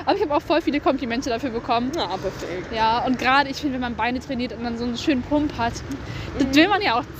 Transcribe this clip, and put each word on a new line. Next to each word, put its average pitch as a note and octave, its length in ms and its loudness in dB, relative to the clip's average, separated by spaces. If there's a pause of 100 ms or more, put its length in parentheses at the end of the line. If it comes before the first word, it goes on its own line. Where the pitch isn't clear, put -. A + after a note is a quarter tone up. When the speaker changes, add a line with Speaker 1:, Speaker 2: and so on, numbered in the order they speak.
Speaker 1:
aber D#4+ 100 4
ich G4 60 2
habe D4 120 0
auch C#4+ 60 4
voll E4 220 2
viele C#4+ 180 0
Komplimente C4 480 0
dafür A#3+ 220 -2
bekommen. A#3+ 440 0
Speaker 2:
Ja, C4 120 0
perfekt. F3+ 680 -6
Speaker 1:
Ja, A3 300 2
und B3+ 140 2
gerade, C4+ 320 4
ich C4+ 80 -6
finde, C#4 160 -2
wenn B3+ 80 -2
man A#3+ 140 -4
Beine A#3+ 240 0
trainiert B3 340 -4
und A#3 100 -8
dann A#3 140 -4
so A#3 60 -4
einen A#3+ 120 -2
schönen C4+ 260 2
Pump D4 360 0
hat, A#3 160 0 (640)
das C4 100 2
Speaker 2:
Mhm. C4+ 60 0
Speaker 1:
will D#4+ 140 8
man G4 120 2
ja B3 180 2
auch C#4 60 -4 (160)